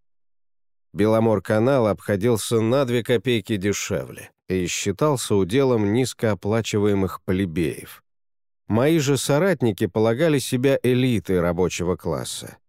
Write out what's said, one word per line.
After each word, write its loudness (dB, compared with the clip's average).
Беломорканал 2
обходился 0
на 2
две -2
копейки 0
дешевле -4
и 0
считался -2
уделом 2
низкооплачиваемых -2
плебеев. -4
Мои 2
же 2
соратники 0
полагали 2
себя 0
элитой 2
рабочего 0
класса, -8